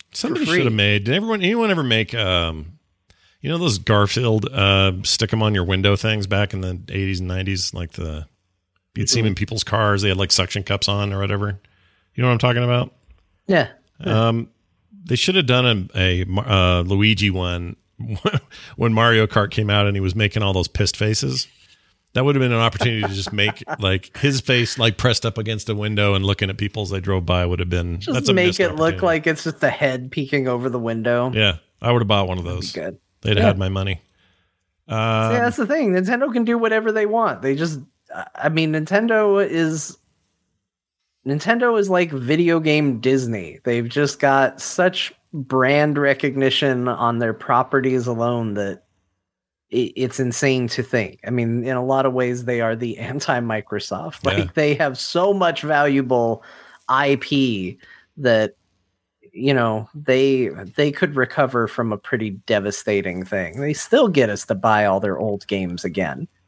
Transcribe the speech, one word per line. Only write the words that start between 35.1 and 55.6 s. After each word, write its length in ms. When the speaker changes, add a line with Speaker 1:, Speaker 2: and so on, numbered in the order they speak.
Speaker 2:
See, 60
that's 200
the 80
thing. 260
Nintendo 400
can 120
do 140
whatever 340
they 140
want. 360
They 120
just, 240
I 140
mean, 240
Nintendo 760
is, 500
Nintendo 520
is 120
like 200
video 480
game 420
Disney. 640
They've 240
just 300
got 420
such 520
brand 640
recognition 920
on 300
their 160
properties 720
alone 480
that 300
it, 260
it's 240
insane 480
to 140
think. 440
I 40
mean, 340
in 120
a 80
lot 220
of 80
ways, 320
they 160
are 120
the 240
<laughs> 0
anti-Microsoft. 1300
Speaker 1:
Yeah. 140
Speaker 2:
Like, 160
they 220
have 220
so 360
much 280